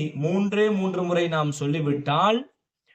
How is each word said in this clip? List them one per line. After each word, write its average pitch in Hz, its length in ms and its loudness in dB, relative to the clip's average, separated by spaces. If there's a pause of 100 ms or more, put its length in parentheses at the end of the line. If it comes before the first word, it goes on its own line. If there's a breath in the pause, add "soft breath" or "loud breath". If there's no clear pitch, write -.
(140)
மூன்றே 196 560 0
மூன்று 190 340 -2
முறை 175 240 0
நாம் 156 240 0
சொல்லிவிட்டால், 147 880 0 (560)